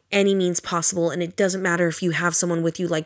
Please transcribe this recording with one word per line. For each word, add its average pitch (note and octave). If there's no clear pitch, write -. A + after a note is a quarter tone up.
any G3+
means F3+
possible. E3+
And D#3+
it E3+
doesn't F#3+
matter F3
if D#3+
you F3
have E3+
someone E3+
with E3
you, F3+
like, D#3+